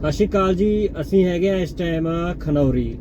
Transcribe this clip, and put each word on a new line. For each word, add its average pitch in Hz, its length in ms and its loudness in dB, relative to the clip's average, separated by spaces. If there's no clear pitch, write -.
ਸਤਿ 151 80 0
ਸ਼੍ਰੀ 202 140 2
ਅਕਾਲ 190 280 2
ਜੀ, 214 340 0
ਅਸੀਂ 190 240 4
ਹੈਗੇ 180 240 0
ਆ 196 60 0
ਇਸ 180 180 -4
ਟਾਈਮ 165 340 -2
ਖਨੌਰੀ 131 600 0